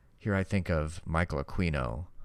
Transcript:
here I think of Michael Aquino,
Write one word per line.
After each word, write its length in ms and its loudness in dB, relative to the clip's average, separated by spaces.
here 160 2
I 80 4
think 260 0
of 360 0
Michael 360 2
Aquino, 680 0